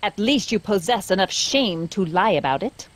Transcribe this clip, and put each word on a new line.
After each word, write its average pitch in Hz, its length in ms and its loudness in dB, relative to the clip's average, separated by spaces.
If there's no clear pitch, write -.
At 208 160 -4
least 233 340 0
you 226 60 0
possess 202 520 0
enough 185 220 2
shame 180 560 0
to 190 160 -2
lie 180 260 2
about 139 320 2
it. - 340 -8